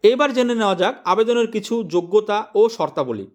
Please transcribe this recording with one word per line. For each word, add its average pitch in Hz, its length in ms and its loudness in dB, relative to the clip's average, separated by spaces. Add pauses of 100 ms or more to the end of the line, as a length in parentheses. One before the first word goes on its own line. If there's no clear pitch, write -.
এবার 254 280 4
জেনে 240 220 0
নেওয়া 208 240 0
যাক 185 160 0 (100)
আবেদনের 226 460 0
কিছু 220 240 -6 (140)
যোগ্যতা 185 500 0 (160)
ও 202 140 4
শর্তাবলী। 139 680 -4